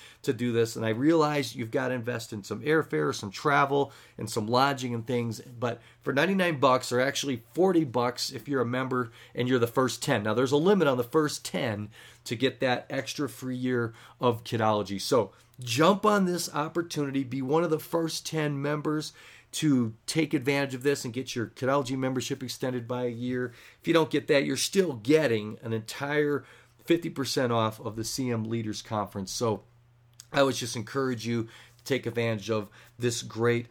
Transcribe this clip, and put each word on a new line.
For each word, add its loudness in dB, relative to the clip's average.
to 0
do -2
this. 2
And -2
I 2
realize 2
you've -6
got 0
to -2
invest -6
in -8
some -6
airfare, 0
some -8
travel, 2
and -8
some -4
lodging 2
and -6
things. -2
But -6
for -2
ninety-nine 2
bucks, 4
or 4
actually -2
forty 4
bucks -2
if -12
you're 0
a 0
member -2
and 0
you're 4
the 4
first 0
ten. 2
Now, 0
there's 2
a 6
limit 6
on 4
the 0
first 0
ten -4
to -6
get 0
that 0
extra -6
free -8
year -2
of 0
Kidology. 0
So 2
jump 4
on 4
this -2
opportunity. -2
Be -6
one 2
of 0
the 0
first -2
ten -2
members -2
to 4
take 0
advantage 0
of -6
this 0
and -6
get -6
your -2
Kidology 0
membership -2
extended -6
by -4
a 0
year. -4
If -12
you 4
don't 4
get 0
that, 4
you're -2
still 0
getting 2
an -6
entire -2
fifty 2
percent -2
off 0
of -8
the -6
C -4
M -2
Leaders -4
Conference. -6
So -2
I 4
would 2
just -6
encourage -4
you -2
to -20
take -2
advantage -2
of -2
this -2
great 0